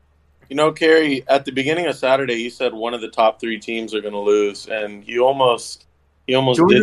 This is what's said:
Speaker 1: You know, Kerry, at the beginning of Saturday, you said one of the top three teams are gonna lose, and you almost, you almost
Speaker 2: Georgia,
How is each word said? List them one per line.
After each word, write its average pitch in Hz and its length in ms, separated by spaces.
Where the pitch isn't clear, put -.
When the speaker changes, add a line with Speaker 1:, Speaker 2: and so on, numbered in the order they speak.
Speaker 1:
You 135 80
know, 156 160
Kerry, 156 560
at 139 160
the 139 80
beginning 151 320
of 143 120
Saturday, 131 400
you 117 120
said 120 240
one 113 220
of 113 80
the 110 60
top 110 300
three 113 220
teams 110 340
are 107 60
gonna 104 180
lose, 104 500
and 104 380
you 120 200
almost, 131 580
you 127 100
almost 131 240
Speaker 2:
Georgia, 170 220